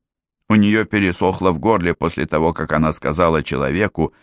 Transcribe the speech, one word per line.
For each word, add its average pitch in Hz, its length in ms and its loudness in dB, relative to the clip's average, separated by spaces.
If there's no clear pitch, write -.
У 110 60 4
нее 107 280 4
пересохло 92 680 0
в 78 80 -2
горле 87 360 0
после 78 300 -4
того, 80 280 0
как 76 200 -6
она 78 180 2
сказала 78 520 0
человеку, 78 800 -2